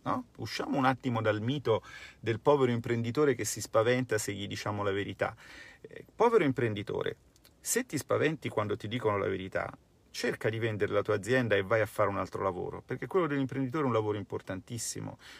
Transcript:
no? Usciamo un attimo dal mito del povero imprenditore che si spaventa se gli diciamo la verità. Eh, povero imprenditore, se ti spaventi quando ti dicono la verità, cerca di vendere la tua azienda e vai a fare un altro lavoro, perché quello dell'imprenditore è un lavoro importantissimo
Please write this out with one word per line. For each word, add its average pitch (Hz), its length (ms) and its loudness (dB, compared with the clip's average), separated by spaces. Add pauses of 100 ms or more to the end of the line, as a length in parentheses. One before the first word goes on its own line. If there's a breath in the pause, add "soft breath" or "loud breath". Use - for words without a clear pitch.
no? 254 240 -4 (100)
Usciamo - 400 -4
un 135 80 2
attimo 127 360 2
dal 107 200 2
mito 120 420 0 (380 loud breath)
del 113 180 -2
povero 143 320 4
imprenditore 120 640 2
che 107 100 -4
si - 160 -4
spaventa 120 580 2
se 101 140 -2
gli 101 140 -6
diciamo 104 380 -4
la 98 80 0
verità. 98 420 -2 (460 loud breath)
Eh, - 240 -18 (100)
povero 226 300 6
imprenditore, 110 720 0 (480)
se 247 220 0
ti - 100 -6
spaventi 131 520 0
quando 107 280 -2
ti 107 120 -8
dicono 107 300 0
la 98 100 0
verità, 95 440 -4 (380)
cerca - 380 -2
di 110 100 -2
vendere 107 340 0
la 101 100 2
tua 104 120 2
azienda 110 400 2
e 101 80 4
vai 110 180 2
a 104 60 2
fare 101 220 0
un 98 100 -4
altro 95 240 -4
lavoro, 90 420 -4
perché 131 220 -8
quello 170 220 2
dell'imprenditore 135 560 -2
è - 20 2
un 123 60 2
lavoro 107 260 2
importantissimo 101 1000 -8 (240 loud breath)